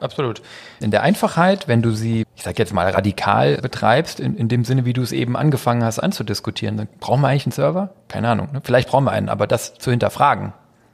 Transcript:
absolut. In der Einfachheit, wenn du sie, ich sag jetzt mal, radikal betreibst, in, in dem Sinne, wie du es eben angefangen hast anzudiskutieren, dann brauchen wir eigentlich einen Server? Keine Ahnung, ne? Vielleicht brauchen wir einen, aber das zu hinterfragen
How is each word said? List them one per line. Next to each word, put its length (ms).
absolut. 420
In 100
der 120
Einfachheit, 640
wenn 140
du 120
sie, 340
ich 60
sag 160
jetzt 160
mal, 160
radikal 640
betreibst, 640
in, 160
in 120
dem 180
Sinne, 180
wie 80
du 80
es 120
eben 220
angefangen 480
hast 160
anzudiskutieren, 800
dann 120
brauchen 220
wir 60
eigentlich 180
einen 60
Server? 420
Keine 200
Ahnung, 240
ne? 100
Vielleicht 280
brauchen 140
wir 80
einen, 180
aber 160
das 320
zu 120
hinterfragen 600